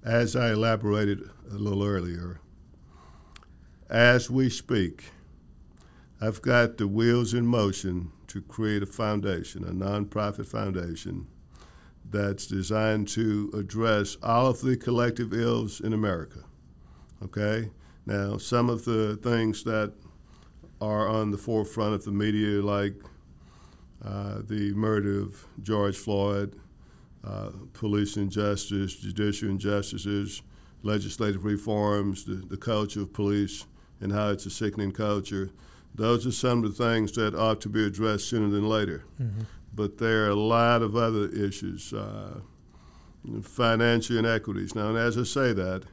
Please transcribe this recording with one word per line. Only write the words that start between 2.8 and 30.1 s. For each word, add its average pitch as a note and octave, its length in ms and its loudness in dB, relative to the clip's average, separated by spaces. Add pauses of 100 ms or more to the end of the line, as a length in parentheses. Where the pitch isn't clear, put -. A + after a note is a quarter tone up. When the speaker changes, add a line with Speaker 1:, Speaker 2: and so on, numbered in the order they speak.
Speaker 1:
as A#2+ 420 6
we C3 180 4
speak, - 640 -2 (1080)
I've G#2+ 200 -2
got A#2+ 360 4
the G#2 100 0
wheels A2+ 460 4
in A#2+ 120 2
motion F#2+ 680 0 (160)
to G2+ 140 -10
create G#2+ 400 -2
a G2 60 -6
foundation, G2+ 760 -4
a F2 80 -8
nonprofit G2+ 760 -2
foundation F2+ 840 -6 (840)
that's G2+ 360 -2
designed G#2+ 600 0
to G#2 460 0
address G#2 680 0
all A#2 260 4
of B2 140 0
the B2+ 160 2
collective A#2+ 560 0
ills A#2 480 0
in A2 120 -2
America, F#2 520 -4 (800)
okay? G#2 480 -2 (340)
Now, G2+ 320 -2
some A#2+ 320 2
of A2+ 160 -2
the A2 320 0
things A2+ 460 0
that G#2+ 300 0 (880)
are G#2+ 260 0
on G#2+ 240 0
the G2+ 60 -2
forefront G#2+ 560 0
of G#2 100 -2
the G2+ 80 -6
media, G#2 500 2
like, G2+ 340 0 (1080)
uh, G2+ 420 -6
the G#2 280 -2
murder G2+ 480 2
of F#2+ 240 -10 (160)
George G2+ 360 0
Floyd, G2+ 580 0 (680)
uh, G2+ 280 -8 (220)
police G#2 440 0
injustice, G2+ 760 -2
judicial G2+ 540 -2
injustices, G2 920 -2 (400)